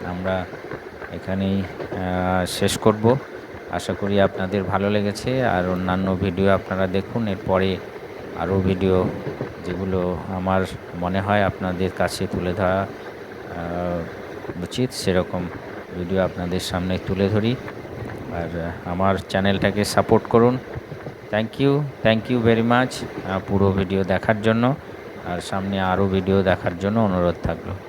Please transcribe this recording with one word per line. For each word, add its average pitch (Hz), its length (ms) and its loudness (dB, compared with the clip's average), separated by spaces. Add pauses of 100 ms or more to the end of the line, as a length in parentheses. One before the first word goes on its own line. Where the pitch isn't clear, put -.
আমরা 92 400 -2 (640)
এখানেই, 95 500 0
আহ, 92 840 0
শেষ - 320 0
করব। 110 380 6 (540)
আশা 90 240 -4
করি 101 260 2
আপনাদের 95 420 2
ভালো 98 280 2
লেগেছে। 107 540 0
আর 92 240 2
অন্যান্য 92 480 2
ভিডিও 95 340 2
আপনারা 95 360 2
দেখুন, 98 420 -2
এরপরে 95 480 2 (600)
আরও 92 220 0
ভিডিও 92 480 4 (560)
যেগুলো 90 520 -2 (120)
আমার 95 360 0 (360)
মনে 90 200 0
হয় 104 220 2
আপনাদের 92 560 0
কাছে 92 280 0
তুলে 90 260 -2
ধরা, 95 340 2
আহ, - 1800 -8
উচিত, 123 280 -2
সেরকম 90 520 0 (560)
ভিডিও 92 260 2
আপনাদের 87 360 -2
সামনে 92 460 -2
তুলে 98 220 2
ধরি। 107 280 2 (800)
আর, 85 260 -4
আহ, 85 280 -6
আমার 95 260 2 (140)
চ্যানেলটাকে 98 560 2
সাপোর্ট - 420 4
করুন। 120 320 6 (720)
Thank 110 300 -2
you, 139 220 4 (220)
thank 110 260 4
you 123 160 4
very 113 160 6
much, 120 420 2 (220)
আহ, 95 220 -2
পুরো 98 240 4
ভিডিও 95 320 2
দেখার 98 380 2
জন্য। 117 320 4 (520)
আর 90 140 -4
সামনে 98 400 -2
আরও 95 280 2
ভিডিও 95 340 4
দেখার 90 360 2
জন্য 104 220 2
অনুরোধ 90 420 2
থাকলো। 87 320 -4 (140)